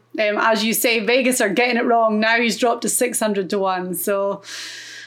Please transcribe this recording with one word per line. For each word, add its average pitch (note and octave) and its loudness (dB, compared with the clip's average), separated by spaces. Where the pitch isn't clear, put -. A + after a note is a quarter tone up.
Um, G#3 0
as A3 2
you A3+ 2
say, A#3 2
Vegas B3 2
are G#3 2
getting A#3+ 2
it A#3 0
wrong. A3+ 2
Now A3+ 2
he's A#3 0
dropped A#3 0
to A3 -2
six A#3+ -2
hundred G3+ -2
to G#3 -2
one, F#3 -2
so G3 -2